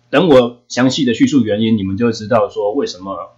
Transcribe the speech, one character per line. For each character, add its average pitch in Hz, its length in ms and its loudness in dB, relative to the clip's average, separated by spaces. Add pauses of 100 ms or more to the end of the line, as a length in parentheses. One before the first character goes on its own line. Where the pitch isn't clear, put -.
等 160 180 2
我 127 400 4
详 127 220 0
细 135 160 -2
的 120 80 0
叙 120 140 2
述 139 160 2
原 104 180 -2
因， 113 160 2
你 101 60 -4
们 95 120 -4
就 117 120 0
会 117 40 0
知 107 160 -10
道 104 220 0
说 104 240 -4
为 135 120 -2
什 - 140 -12
么 95 380 -12